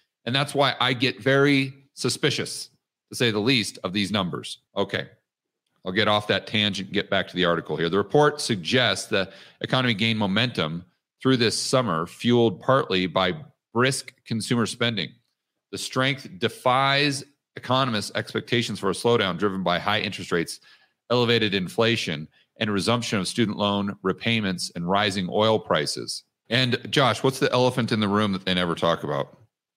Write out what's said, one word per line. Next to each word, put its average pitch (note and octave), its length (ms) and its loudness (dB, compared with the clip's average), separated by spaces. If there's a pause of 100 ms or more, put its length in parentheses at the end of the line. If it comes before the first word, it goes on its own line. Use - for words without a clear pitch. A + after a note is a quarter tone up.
(240)
And A#2 100 -4
that's C#3 200 -2
why C#3 260 4
I B2+ 140 2
get A#2+ 280 -2
very C3+ 520 4 (180)
suspicious, - 800 -4 (400)
to G2+ 60 -12
say B2 140 2
the G#2 80 -2
least, A2 460 0
of F#2+ 80 -4
these G2 180 -2
numbers. F2+ 480 -4 (160)
Okay, F#2+ 340 -4 (760)
I'll F#2 80 -6
get G#2 160 2
off G#2+ 200 2
that G2 180 0
tangent G2+ 420 -2
and F#2+ 60 -10
get G2 160 -2
back F#2+ 180 0
to - 80 -10
the F2+ 80 2
article E2 320 0
here. E2 140 0
The F2+ 80 2
report D3 420 2
suggests G#2 680 0
the G2 240 -2 (300)
economy B2+ 320 0
gained A2 260 0
momentum F#2+ 680 -2 (360)
through C3 140 4
this A2+ 220 0
summer, F#2 480 0
fueled A#2 560 2
partly F#2+ 440 2
by F#2 280 0 (400)
brisk B2+ 400 0 (100)
consumer A#2 400 -2
spending. G#2+ 460 -2 (600)
The G2 60 -10
strength C3 480 -2 (120)
defies C#3 840 0 (340)
economists' B2+ 580 -2
expectations A2 640 -2
for G2 100 -2
a F#2 60 0
slowdown G#2 420 2
driven F#2+ 260 -2
by F2 160 2
high G2+ 220 0
interest F#2+ 320 -6
rates, E2+ 280 -2 (500)
elevated A#2 440 2
inflation, F#2+ 760 0 (300)
and G#2+ 120 -2
resumption A2 480 0
of F#2 80 -2
student G#2 300 -2
loan G2+ 460 0
repayments F#2+ 720 -2
and E2+ 140 -6
rising G2 420 0
oil G#2+ 280 4
prices. D2 680 -4 (260)
And B2 280 0 (120)
Josh, B2 320 2
what's C3 160 2
the C#3 140 2
elephant B2 380 2
in A2+ 100 0
the G#2+ 80 2
room G2+ 240 2
that F#2 120 -4
they F#2+ 80 0
never F2+ 220 0
talk E2 280 0
about? C#2+ 360 -6 (380)